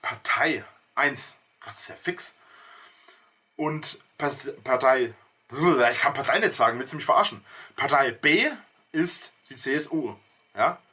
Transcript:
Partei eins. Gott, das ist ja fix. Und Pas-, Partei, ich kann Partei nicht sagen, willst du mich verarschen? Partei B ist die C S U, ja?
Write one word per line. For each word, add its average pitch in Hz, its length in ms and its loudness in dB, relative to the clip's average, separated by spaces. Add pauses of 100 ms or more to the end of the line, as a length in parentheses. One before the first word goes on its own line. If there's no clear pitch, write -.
Partei 123 600 -2 (320)
eins. 131 400 -2 (240)
Gott, - 140 -18
das - 80 -14
ist - 80 -12
ja - 60 -14
fix. - 380 -8 (1200)
Und 151 420 -4 (180)
Pas-, - 360 -6 (100)
Partei, 131 500 2 (800)
ich 123 80 -4
kann - 140 2
Partei 131 260 0
nicht - 140 0
sagen, 117 260 2
willst 131 140 -10
du 156 40 -8
mich - 80 -8
verarschen? - 380 2 (320)
Partei 139 360 2
B 160 360 2 (460)
ist 170 400 -4 (160)
die 135 80 -18
C 135 160 -4
S 151 180 -2
U, 127 240 -4 (400)
ja? 143 240 0 (140)